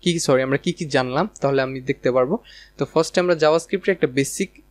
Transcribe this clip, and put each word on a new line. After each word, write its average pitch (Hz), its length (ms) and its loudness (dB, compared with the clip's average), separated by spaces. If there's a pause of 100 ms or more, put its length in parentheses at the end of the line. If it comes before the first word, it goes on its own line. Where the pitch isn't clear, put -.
কী 175 120 0
কী, 165 60 -2
সরি, 131 220 2
আমরা 135 160 -2
কী 175 140 -2
কী 170 140 -6
জানলাম, 135 440 -2 (120)
তাহলে 139 200 0
আমি 131 200 -6
দেখতে 131 300 -2
পারবো। 127 260 2 (400)
তো - 80 -2
ফার্স্টে - 340 0
আমরা 180 160 2
JavaScript-এর 160 540 0
একটা 180 180 0
বেসিক 139 640 -4